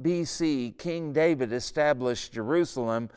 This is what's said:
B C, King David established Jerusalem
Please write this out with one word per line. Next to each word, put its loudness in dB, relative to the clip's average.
B 0
C, -2
King -6
David 4
established 0
Jerusalem 0